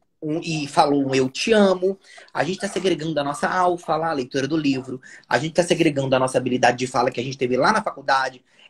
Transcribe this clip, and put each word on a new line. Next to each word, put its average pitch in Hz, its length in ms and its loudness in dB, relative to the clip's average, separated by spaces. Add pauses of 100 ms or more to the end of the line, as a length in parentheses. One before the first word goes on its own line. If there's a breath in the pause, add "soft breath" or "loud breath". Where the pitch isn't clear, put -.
(200)
um, 156 220 -4
e 156 260 -4
falou 143 400 4
um 131 60 0
"eu 131 160 2
te - 200 -4
amo", 196 480 4 (340 loud breath)
a 139 120 -2
gente 185 140 -4
tá 196 100 -6
segregando 165 500 -2
a 143 60 -2
nossa 147 240 -4
alfa 180 480 0
lá, 165 140 -4
a - 20 -4
leitura 135 340 -4
do 156 100 -4
livro, 131 440 -2 (260 loud breath)
a 120 120 0
gente 160 160 -4
tá 175 80 4
segregando 147 520 0
a 127 40 2
nossa 127 180 0
habilidade 123 400 2
de 123 100 -4
fala 127 240 -2
que 123 100 -6
a 120 40 -6
gente 135 140 -8
teve 123 180 0
lá 165 160 4
na 214 100 0
faculdade. 135 600 -4 (240 soft breath)